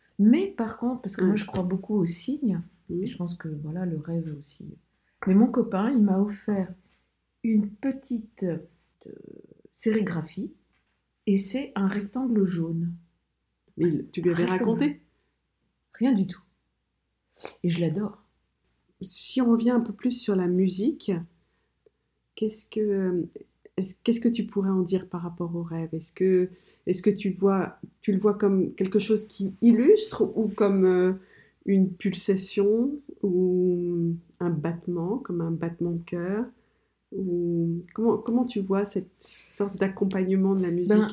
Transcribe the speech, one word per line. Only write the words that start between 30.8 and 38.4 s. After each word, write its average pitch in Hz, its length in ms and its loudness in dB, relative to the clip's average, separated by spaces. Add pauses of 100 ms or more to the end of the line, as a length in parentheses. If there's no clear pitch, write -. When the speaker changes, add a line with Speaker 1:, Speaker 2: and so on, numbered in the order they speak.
Speaker 2:
euh, 185 280 4 (540)
une 190 260 4
pulsation 208 1080 0 (240)
ou 180 920 2 (240)
un 175 100 0
battement, 170 680 -4
comme 175 220 -6
un 165 120 -2
battement 170 400 -4
de 170 100 -4
cœur ? 185 420 -4 (680)
Ou... 175 680 -2 (120)
comment, 220 240 2
comment 233 260 0